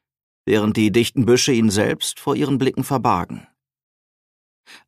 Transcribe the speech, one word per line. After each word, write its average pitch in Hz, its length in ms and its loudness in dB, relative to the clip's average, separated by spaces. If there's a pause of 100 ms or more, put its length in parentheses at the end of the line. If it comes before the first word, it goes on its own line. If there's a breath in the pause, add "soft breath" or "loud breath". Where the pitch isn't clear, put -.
(440 soft breath)
während 107 320 0
die 107 160 2
dichten 117 340 0
Büsche 123 240 2
ihn 113 200 2
selbst 110 500 -2
vor - 160 -4
ihren 139 220 -2
Blicken 131 260 -2
verbargen. 113 640 -2 (1400 loud breath)